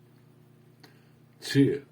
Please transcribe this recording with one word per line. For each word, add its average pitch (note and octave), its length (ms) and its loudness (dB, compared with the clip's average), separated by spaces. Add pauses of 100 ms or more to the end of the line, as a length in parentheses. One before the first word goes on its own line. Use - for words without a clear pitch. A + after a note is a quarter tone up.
(1400)
чи C3+ 420 0 (100)